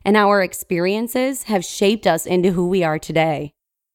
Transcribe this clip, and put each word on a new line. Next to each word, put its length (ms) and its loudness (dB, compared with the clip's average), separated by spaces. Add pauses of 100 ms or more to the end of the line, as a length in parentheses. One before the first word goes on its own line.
and 120 4
our 260 4
experiences 1000 -4
have 200 -2
shaped 420 0
us 180 2
into 280 2
who 160 0
we 160 0
are 160 -2
today. 520 -2 (420)